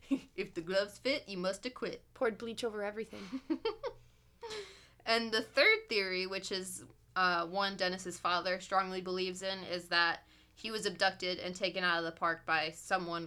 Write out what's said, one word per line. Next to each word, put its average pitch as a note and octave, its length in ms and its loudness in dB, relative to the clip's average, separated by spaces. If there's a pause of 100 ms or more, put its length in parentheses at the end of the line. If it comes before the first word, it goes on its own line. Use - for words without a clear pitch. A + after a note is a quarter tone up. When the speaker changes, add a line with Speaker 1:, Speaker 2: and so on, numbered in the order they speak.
(380)
Speaker 1:
If G3+ 160 -4
the E3+ 80 -6
gloves F#3+ 380 0
fit, C#4 280 0
you G3 120 -6
must F#3 260 -2
acquit. A#3+ 380 -6 (100)
Speaker 2:
Poured A3+ 240 0
bleach A3+ 260 -8
over G#3+ 220 -2
everything. G#3 380 -6 (260)
Speaker 1:
<laughs> D4 100 0 (1500)
And A3+ 280 0
the A3 100 2
third - 460 4
theory, F#3 380 0
which F#3+ 260 -4
is, F#3 320 -6 (320)
uh, F3+ 300 4
one G3 300 0
Dennis's F#3 420 -2
father F3+ 420 2
strongly F#3 400 0
believes F#3 420 -2
in, F#3+ 220 -2
is F3 240 -4
that E3+ 320 6 (340)
he - 160 -8
was G#3 160 -2
abducted F#3 540 2
and F3+ 160 -4
taken F#3 260 -2
out F3 160 4
of E3+ 60 0
the E3 80 -2
park E3 340 0
by D#3+ 280 2
someone E3+ 520 -2